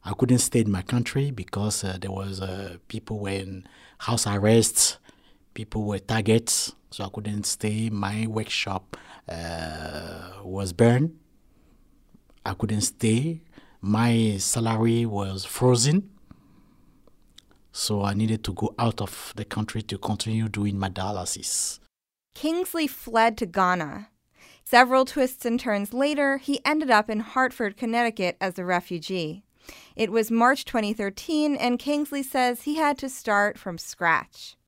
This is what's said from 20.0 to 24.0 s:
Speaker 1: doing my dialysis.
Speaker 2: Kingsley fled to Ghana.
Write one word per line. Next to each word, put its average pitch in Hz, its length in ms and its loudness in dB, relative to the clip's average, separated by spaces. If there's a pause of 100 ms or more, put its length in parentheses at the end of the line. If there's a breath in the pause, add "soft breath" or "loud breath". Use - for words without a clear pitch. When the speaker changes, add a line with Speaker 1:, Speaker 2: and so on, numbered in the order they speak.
Speaker 1:
doing 101 320 -2
my 95 100 -2
dialysis. 95 880 -6 (540)
Speaker 2:
Kingsley 330 540 -2
fled 226 520 2
to 226 60 0
Ghana. 180 640 -2 (540 soft breath)